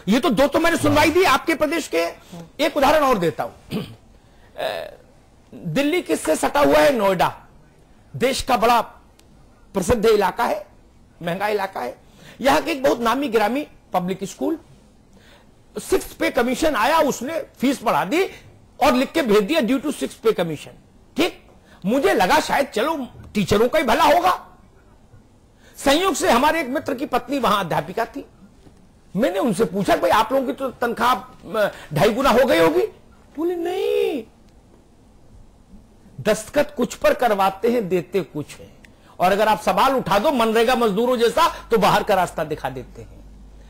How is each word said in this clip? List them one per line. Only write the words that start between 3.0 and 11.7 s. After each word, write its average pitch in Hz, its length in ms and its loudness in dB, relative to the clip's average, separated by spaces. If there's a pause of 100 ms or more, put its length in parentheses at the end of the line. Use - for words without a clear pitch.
और 262 140 2
देता 165 260 -2
हूं। - 380 -10
<clears throat> - 760 -20
अ, - 340 -8 (640)
दिल्ली 277 480 -4
किससे 311 340 -2
सटा 277 240 -2
हुआ 285 180 4
है? 302 160 4
नोएडा, 190 440 0 (760)
देश 240 260 -2
का - 160 0
बड़ा 226 240 4 (920)
प्रसिद्ध 196 320 0
इलाका 208 380 2
है, 302 220 -2 (580)
महंगा 185 240 -4
इलाका 202 320 -2